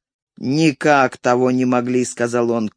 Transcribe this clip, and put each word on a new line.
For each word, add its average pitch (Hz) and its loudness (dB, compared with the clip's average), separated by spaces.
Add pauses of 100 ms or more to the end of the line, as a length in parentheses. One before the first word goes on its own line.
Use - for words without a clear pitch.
(360)
«Никак 143 0
того 127 0
не 127 0
могли», — 123 0
сказал 120 -2
он, — 113 -4